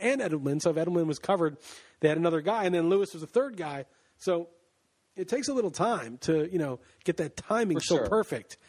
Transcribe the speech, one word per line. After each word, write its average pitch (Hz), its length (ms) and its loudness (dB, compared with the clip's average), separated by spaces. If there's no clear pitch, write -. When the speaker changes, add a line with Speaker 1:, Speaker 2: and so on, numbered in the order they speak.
Speaker 1:
and 262 180 2
Edelman, 151 420 -2
so 175 100 2
if 151 40 -6
Edelman 170 300 0
was 151 140 -2
covered, 170 360 0
they 156 80 6
had 151 80 2
another 165 240 2
guy, 202 240 0
and 180 100 2
then 165 140 2
Lewis 196 240 2
was 160 100 -14
a 151 40 -10
third 254 280 0
guy. 147 300 -8
So 170 320 0
it 185 140 -8
takes 254 180 0
a 285 60 -2
little 220 180 0
time 165 520 -2
to, 160 280 0
you 190 80 -2
know, 135 220 -4
get 170 120 0
that 156 200 -6
timing 214 400 0
Speaker 2:
For 156 60 -2
Speaker 1:
so 175 160 2
Speaker 2:
sure. 113 80 0
Speaker 1:
perfect. 190 500 -2